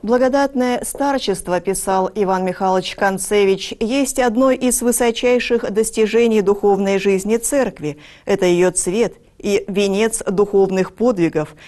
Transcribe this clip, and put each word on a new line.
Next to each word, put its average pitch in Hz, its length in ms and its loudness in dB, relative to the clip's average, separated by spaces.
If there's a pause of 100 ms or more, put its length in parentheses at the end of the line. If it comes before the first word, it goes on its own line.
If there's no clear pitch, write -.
«Благодатное 247 800 0
старчество», 208 760 -2
писал 190 540 -2
Иван 185 300 0
Михайлович 185 520 -2
Концевич, 196 840 0
«есть 247 380 -2
одно 254 320 2
из 254 320 0
высочайших 240 880 0
достижений 220 720 2
духовной 196 560 2
жизни 196 400 0
церкви. 214 580 -2 (300)
Это 196 180 0
ее 180 280 4
цвет 190 420 -2 (240)
и - 300 -2
венец 202 560 0
духовных 190 680 0
подвигов. 170 600 0 (140)